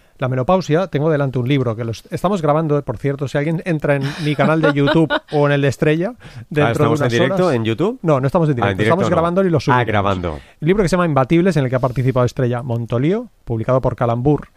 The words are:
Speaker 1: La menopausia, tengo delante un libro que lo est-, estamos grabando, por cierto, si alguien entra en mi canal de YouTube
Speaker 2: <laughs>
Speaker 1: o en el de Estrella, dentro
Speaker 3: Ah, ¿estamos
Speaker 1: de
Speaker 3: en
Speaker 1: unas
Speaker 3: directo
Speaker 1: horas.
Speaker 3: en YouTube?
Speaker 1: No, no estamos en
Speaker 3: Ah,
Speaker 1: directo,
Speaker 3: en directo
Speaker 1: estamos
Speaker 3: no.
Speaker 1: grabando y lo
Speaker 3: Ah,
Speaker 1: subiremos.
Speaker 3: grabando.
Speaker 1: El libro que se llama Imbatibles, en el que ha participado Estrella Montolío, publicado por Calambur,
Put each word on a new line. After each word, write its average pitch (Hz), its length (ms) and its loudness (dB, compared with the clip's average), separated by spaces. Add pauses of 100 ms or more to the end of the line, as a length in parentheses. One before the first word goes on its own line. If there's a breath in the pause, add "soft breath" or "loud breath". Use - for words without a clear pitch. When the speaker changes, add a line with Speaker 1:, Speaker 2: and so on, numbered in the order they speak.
(160 loud breath)
Speaker 1:
La 131 120 -4
menopausia, 156 580 0
tengo 151 240 -2
delante 139 300 0
un 120 80 -2
libro 131 260 0
que 117 100 -8
lo 113 60 -6
est-, - 220 -12
estamos 175 280 -2
grabando, 147 440 0
por 113 140 -8
cierto, 139 280 -4
si 135 100 -6
alguien 156 280 -2
entra 151 320 0
en 139 80 -4 (200)
mi 147 120 -2
canal 156 260 2
de 147 100 2
YouTube 151 400 2 (100)
Speaker 2:
<laughs> - 100 -14
Speaker 1:
o 147 140 2
en 143 80 2
el 143 80 0
de 143 40 2
Estrella, 165 480 0 (340 loud breath)
dentro 147 180 0
Speaker 3:
Ah, 117 40 2
¿estamos 110 300 2
Speaker 1:
de 135 60 2
Speaker 3:
en - 20 -
Speaker 1:
unas 113 40 0
Speaker 3:
directo 175 340 2
Speaker 1:
horas. 143 100 2
Speaker 3:
en 113 80 -2
YouTube? 165 380 -2
Speaker 1:
No, 151 180 2
no 135 80 0
estamos 160 200 2
en 151 40 0
Speaker 3:
Ah, - 20 0
Speaker 1:
directo, 104 160 0
Speaker 3:
en 95 80 -2
directo 107 160 2
Speaker 1:
estamos 185 160 0
Speaker 3:
no. 175 60 2
Speaker 1:
grabando 175 280 0
y 180 60 2
lo 165 60 2
Speaker 3:
Ah, 123 40 0
Speaker 1:
subiremos. 123 280 2
Speaker 3:
grabando. 92 520 0 (200 loud breath)
Speaker 1:
El 147 80 0
libro 196 160 2
que 160 40 0
se - 60 0
llama 175 120 2
Imbatibles, 165 500 2
en 139 80 2
el 127 60 -2
que 131 40 0
ha 123 60 -2
participado 123 440 0
Estrella 120 380 -2
Montolío, 131 640 -2 (180)
publicado 123 360 -2
por 120 160 -2
Calambur, 123 600 -2